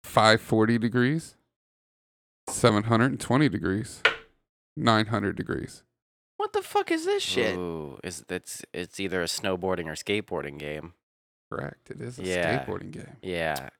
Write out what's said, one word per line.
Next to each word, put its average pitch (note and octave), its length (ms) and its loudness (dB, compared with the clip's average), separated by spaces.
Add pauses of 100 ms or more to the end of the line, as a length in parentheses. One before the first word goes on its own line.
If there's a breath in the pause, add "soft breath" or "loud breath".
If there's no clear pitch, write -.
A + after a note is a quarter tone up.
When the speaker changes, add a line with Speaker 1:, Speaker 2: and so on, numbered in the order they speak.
Speaker 1:
Five A2 360 6
forty A2+ 380 4
degrees, B2 580 0 (1120)
seven G#2+ 360 4
hundred A#2 280 4
and C3 80 -6
twenty C3 300 4
degrees, F#2+ 520 -2 (720)
nine A2+ 320 4
hundred G2+ 300 -2
degrees. - 460 -6 (560)
Speaker 2:
What G#4 160 -4
the G4+ 80 0
fuck - 280 0
is D#4+ 140 0
this G4+ 180 0
shit? - 340 0
Speaker 3:
Ooh, D#3+ 460 -6
is, F2 260 -10
it's, - 360 -8 (100)
it's - 240 -8
either F#2 240 -2
a E2+ 40 0
snowboarding F#2 600 -2
or D#2 80 -6
skateboarding D#2 640 -4
game. D2+ 360 -10 (580)
Speaker 1:
Correct. - 360 -10
It - 120 -14
is B2 180 -12
a F#2+ 60 -10
Speaker 3:
Yeah. C3 420 0
Speaker 1:
skateboarding F#2 240 -8
game. - 320 -14
Speaker 3:
Yeah. D#2+ 460 -4 (120)